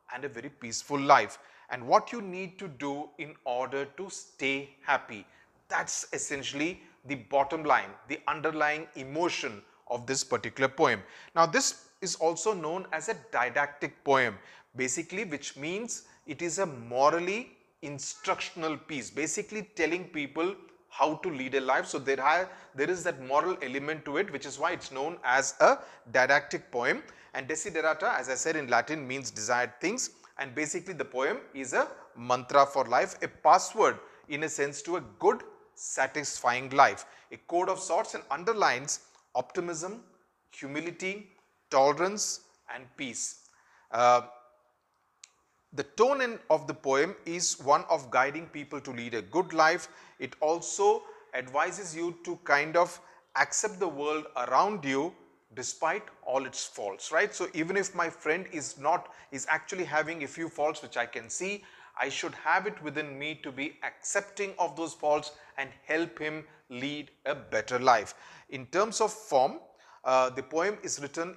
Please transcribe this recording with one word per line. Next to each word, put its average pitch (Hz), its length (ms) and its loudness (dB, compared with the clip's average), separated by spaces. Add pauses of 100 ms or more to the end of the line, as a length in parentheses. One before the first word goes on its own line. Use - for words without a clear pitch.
(140)
and 127 120 -8
a 143 40 -8
very 117 200 -10
peaceful 131 500 -6
life, 135 400 6 (300)
and 123 180 -8
what 208 240 4
you 240 100 -8
need 185 380 -10
to 202 80 -10
do 143 400 -6 (100)
in 151 160 -12 (120)
order 131 400 -2
to 185 240 -12
stay 139 600 -4 (160)
happy. 120 400 -2 (440)
That's - 420 -4
essentially 143 720 -4 (240)
the 135 100 -6
bottom 139 480 -2
line, 113 280 2 (180)
the 139 180 -6
underlying 156 680 0
emotion 135 640 -4 (260)
of 120 180 -6
this 131 160 -2
particular 123 460 0
poem. 131 340 2 (320)
Now, 165 120 6
this 226 400 0 (160)
is 185 140 -6
also 220 380 2
known 175 380 -4
as 156 160 -4
a 220 80 -2 (160)
didactic 139 720 -2
poem, 127 340 4 (380)
basically, 160 480 -4
which 151 320 -8
means 185 520 -8 (200)
it 151 140 -10
is 170 180 -2
a 196 60 0
morally 156 840 2 (300)
instructional 156 920 -4
piece, 123 340 -10
basically 185 640 -6
telling 170 300 0
people 160 500 -4 (340)
how 156 260 2
to 180 140 -6
lead 131 260 -4
a 135 60 2
life. 131 240 2
So - 140 -6
there 135 220 0
are, 170 280 4 (260)
there 143 140 0
is 180 160 -2
that 139 200 -4
moral 156 360 2
element 143 420 -6
to 147 140 -4
it, - 120 0
which 139 160 -8
is 131 140 -12
why 160 120 0
it's - 200 -8
known 147 320 -6
as 135 380 2
a 151 160 10 (340)
didactic 139 580 4
poem. 135 320 0 (320)
And 131 140 -8
desiderata, 160 720 -2
as 123 80 -6
I 131 80 -2
said, 160 220 -2
in 143 100 -4
Latin 123 400 0
means 127 240 -6
desired 117 480 -2
things, 226 300 -2 (280)
and 135 160 -8
basically 156 400 -6
the 131 120 -6
poem 143 320 0 (160)
is 135 180 -8
a 226 160 2 (300)
mantra 123 480 4
for 139 180 2
life, 135 400 2
a 160 60 -4
password 160 680 6 (280)
in 147 160 -6
a 156 60 -2
sense 143 320 -2
to 175 160 -2
a 160 40 -4 (160)
good, 233 260 4 (320)
satisfying 135 960 -2
life, 127 340 6 (260)
a 117 60 -12 (100)
code 180 220 2
of 185 100 -2
sorts, - 340 0
and 185 160 -10
underlines 151 680 0 (340)
optimism, 175 680 -6 (500)
humility, 170 800 -8 (400)
tolerance 151 720 4 (340)
and 127 80 -14 (140)
peace. - 500 -8 (440)
Uh, 120 320 6 (1500)
the 139 120 -4
tone 269 360 2
in, 233 180 -2 (120)
of 147 180 2
the 147 60 -4
poem 143 420 2 (100)
is 170 360 -4
one 147 280 4
of 143 220 0
guiding 143 360 2
people 147 340 -10
to 135 100 -10
lead 117 220 -8
a 113 80 -2
good 156 320 -2
life. 160 340 4 (320)
It 127 220 -8
also 202 640 2 (300)
advises 156 640 -2
you 170 300 -4
to 175 180 -6
kind 151 320 4
of 175 240 4 (380)
accept 185 420 0
the 190 80 0
world 151 380 -2 (100)
around 147 480 4
you 139 300 0 (400)
despite 160 500 -4 (220)
all 131 200 0
its 127 200 -8
faults, 101 460 -8
right? 202 220 2
So 180 200 -4
even 165 220 -2
if 190 180 -2
my 170 160 0
friend 160 440 -2
is 139 240 -8
not, 160 360 0 (180)
is 131 180 -8
actually 160 340 -2
having 151 400 -2
a 135 40 -6
few 165 200 -8
faults 151 340 -2
which 123 140 -14
I 120 100 0
can 113 240 -10
see, 190 340 -6 (360)
I 131 80 0
should 147 280 -6
have 185 320 0
it 208 140 -6
within 147 380 -8
me 151 240 -8
to 147 80 -10
be 139 320 -8
accepting 196 760 -6
of 156 180 -2
those 160 160 -6
faults 151 380 0 (260)
and 135 120 -6 (160)
help 165 340 -2
him 156 260 -8 (240)
lead 139 420 -8 (140)
a 143 100 -2
better 120 440 -2
life. 117 340 6 (360)
In 131 180 -10
terms 208 340 0
of 214 100 4
form, 156 480 2 (460)
uh, 127 240 4
the 127 120 -6
poem 175 420 -2
is 143 180 -6
written 165 360 -6